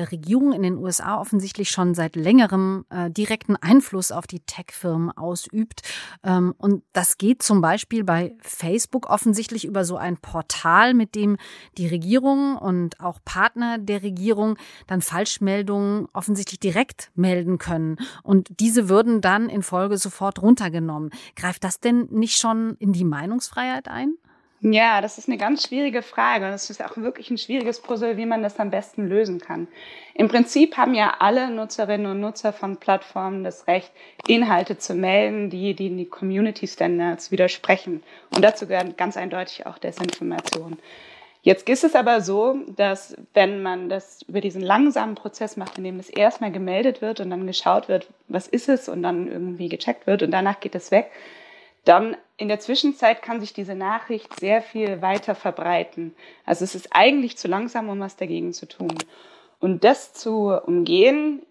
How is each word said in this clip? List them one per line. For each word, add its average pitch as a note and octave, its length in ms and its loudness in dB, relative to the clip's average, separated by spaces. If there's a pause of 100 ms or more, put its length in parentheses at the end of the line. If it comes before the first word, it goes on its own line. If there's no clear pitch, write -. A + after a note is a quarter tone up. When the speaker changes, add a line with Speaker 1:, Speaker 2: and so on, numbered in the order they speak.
(120)
Speaker 1:
Regierung A3 400 2
in G3+ 100 -2
den F3+ 140 0
U F3+ 100 -8
S F3 140 -4
A G3+ 200 -4
offensichtlich G3 500 -2
schon F3+ 260 2
seit D#3+ 180 -2
längerem, F#3+ 760 4
äh, E3+ 220 -6
direkten G#3 460 -2
Einfluss F#3+ 560 4
auf E3 160 -8
die F3 180 -10
Tech-Firmen E3+ 640 -4
ausübt. F3+ 720 -6 (420)
Ähm, F3+ 320 2
und G3+ 360 0
das - 260 2
geht A#3+ 240 2
zum G3+ 180 4
Beispiel G#3 440 0
bei F3 360 0
Facebook - 720 -4
offensichtlich A3 540 0
über G3 200 -2
so F3 120 -4
ein F3 220 -4
Portal, F3+ 760 2
mit A3 220 2
dem G#3 200 2 (420)
die F3 100 -4
Regierung C4 680 0
und F3 440 -2
auch F3 240 -6
Partner A#3 540 0
der G3+ 260 -4
Regierung G#3 520 0 (300)
dann F#3 160 -2
Falschmeldungen G3+ 1080 -2
offensichtlich G3 480 -6
direkt G3 560 -2
melden F3+ 420 0
können. D#3+ 400 -4 (240)
Und F#3+ 380 2
diese A3 280 2
würden A3 320 4
dann G3+ 280 2
in G3 160 -4
Folge G3 340 -2
sofort G3 420 -4
runtergenommen. A3+ 200 8 (760)
Greift F3+ 280 -6
das F3+ 160 -6
denn A#3+ 300 2
nicht A3 280 0
schon A3+ 420 0
in G3 120 2
die F3+ 120 0
Meinungsfreiheit B3 840 -4
ein? C#4 280 -4 (440)
Speaker 2:
Ja, G#3+ 400 4
das G#3 160 -6
ist - 100 -18
eine A#3 120 -2
ganz A#3 280 0
schwierige B3 360 -2
Frage. A#3 420 0
Und G3 80 -4
es G3+ 160 -10
ist - 160 -10
auch - 140 -12
wirklich A#3 320 -8
ein A#3 80 -4
schwieriges A#3 420 -4
Puzzle, A#3 380 -4
wie A3+ 80 -4
man A3+ 160 -2
das G#3 180 -4
am G#3 100 -4
besten G3 380 -4
lösen F#3+ 320 0
kann. - 280 -10 (440)
Im A3 160 4
Prinzip C4 480 4
haben B3+ 180 2
ja G#3 260 2
alle B3 300 2
Nutzerinnen G#3 600 -4
und G3 100 -4
Nutzer G#3+ 320 -4
von G3 240 -8
Plattformen F#3+ 680 -4
das F3+ 260 -8
Recht, F3+ 220 0 (360)
Inhalte A3 500 2
zu - 180 -8
melden, G#3 540 2
die, F#3 240 -4
die F#3 240 -6
die F3+ 80 -6
Community G3 640 -2
Standards E3+ 640 -2
widersprechen. F3+ 720 0 (320)
Und F#3+ 100 6
dazu G#3+ 220 4
gehören F#3 320 -2
ganz G3 180 -4
eindeutig F3+ 480 -8
auch - 140 -12
Desinformation. E3 960 -8 (680)
Jetzt F#3+ 280 4
ist C4 140 2
es D#4+ 100 4
aber A#3+ 260 4
so, G#3 380 0 (180)
dass G3 400 -2 (160)
wenn G3 300 4
man F#3 260 -6
das F#3+ 400 -8
über F3 140 -2
diesen F#3+ 180 -6
langsamen A3 540 2
Prozess - 420 -10
macht, F#3+ 220 -10
in F#3 60 -8
dem F#3 140 -8
es - 120 -14
erstmal G#3+ 420 2
gemeldet G3 480 0
wird A3 180 -4
und F#3+ 120 -6
dann F#3 160 -4
geschaut F#3 420 0
wird, F#3 200 0 (200)
was F#3 180 -4
ist - 220 -2
es, C4 220 2
und F3 120 -6
dann F3 240 -2
irgendwie F3 440 -6
gecheckt - 360 -6
wird G3 160 2
und - 100 0
danach G3 280 0
geht - 140 -10
es F3 160 -12
weg, G#3 200 4 (760)
dann G3 280 6 (220)
in G#3 120 -4
der G#3 120 0
Zwischenzeit B3+ 640 0
kann A#3 180 -8
sich G#3 140 -12
diese G3 200 -8
Nachricht G#3+ 640 -6
sehr G#3+ 220 2
viel G#3+ 400 -4
weiter G3 340 -2
verbreiten. E3+ 800 -4 (300)
Also F3 180 -2
es F#3+ 120 -4
ist - 160 -14
eigentlich B3 480 4
zu F#3+ 100 -6
langsam, A3 400 -4
um G3 120 -6
was G3 160 -10
dagegen E3+ 360 -6
zu E3+ 140 -14
tun. E3+ 260 -8 (680)
Und F3+ 220 0
das C4 300 4
zu G#3+ 400 -2
umgehen, G3 880 2 (100)